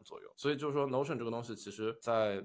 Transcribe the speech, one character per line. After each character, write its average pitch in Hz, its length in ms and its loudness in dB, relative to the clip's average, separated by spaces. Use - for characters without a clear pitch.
左 - 180 -14
右。 92 140 -18
所 143 160 0
以 147 60 0
就 147 100 -2
是 139 60 0
说 143 140 4
Notion 135 300 2
这 117 60 -4
个 117 80 -2
东 117 100 -2
西， 117 140 -8
其 101 160 -10
实 110 300 -2
在 107 440 4